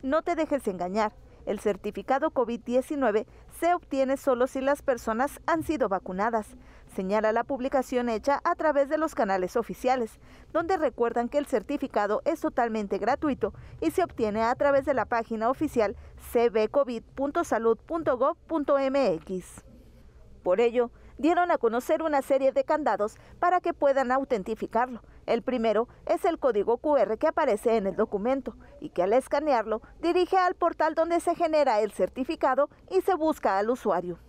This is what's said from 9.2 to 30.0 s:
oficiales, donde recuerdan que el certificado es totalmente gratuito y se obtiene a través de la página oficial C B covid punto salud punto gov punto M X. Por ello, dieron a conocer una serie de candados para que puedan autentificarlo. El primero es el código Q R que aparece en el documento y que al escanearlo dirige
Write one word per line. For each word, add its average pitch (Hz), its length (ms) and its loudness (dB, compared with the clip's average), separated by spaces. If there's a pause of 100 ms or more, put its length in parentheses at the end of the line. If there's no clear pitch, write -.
oficiales, 240 640 -2 (340)
donde 339 240 0
recuerdan 240 520 0
que 285 100 0
el 285 80 -4
certificado 214 760 -2
es 311 160 -2
totalmente 220 580 -2
gratuito 240 560 -2 (260)
y 330 80 -2
se 349 140 0
obtiene 220 400 -2
a 233 100 0
través 277 320 2
de 294 80 0
la 226 120 0
página 226 440 -2
oficial 247 460 0 (360)
C 240 200 4
B 214 180 2
covid 254 320 0 (140)
punto 285 280 -2
salud 226 360 0
punto 285 400 -2
gov 285 260 2
punto 294 320 0
M 269 380 2
X. - 480 -10 (800)
Por 190 180 2
ello, 240 300 2 (260)
dieron 349 320 2
a 311 80 2
conocer 247 460 0
una 294 180 2
serie 269 300 2
de 269 120 2
candados 247 540 -2 (220)
para 349 200 4
que 349 140 -2
puedan 269 380 2
autentificarlo. 240 880 -2 (240)
El 233 160 0
primero 226 480 0 (160)
es 330 180 -2
el 339 160 0
código 240 380 0
Q 294 180 0
R 214 220 2
que 302 100 0
aparece 240 480 0
en 202 100 0
el 190 120 -2
documento 240 580 -2 (240)
y - 120 -14
que 175 120 -2
al 190 80 0
escanearlo 247 680 0 (180)
dirige 349 380 2